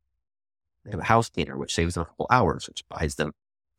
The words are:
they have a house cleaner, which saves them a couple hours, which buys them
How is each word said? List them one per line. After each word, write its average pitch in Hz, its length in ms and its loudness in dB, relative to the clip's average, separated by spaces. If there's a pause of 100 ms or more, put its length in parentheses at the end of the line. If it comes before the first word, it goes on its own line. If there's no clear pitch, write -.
(840)
they 110 80 -14
have 82 80 -6
a - 40 -8
house 113 240 4
cleaner, 73 280 -4
which 71 180 -6
saves 85 200 0
them 85 80 -4
a 82 40 -8
couple - 240 -8
hours, 92 380 4
which - 200 -14
buys - 280 -4
them 76 160 -4 (460)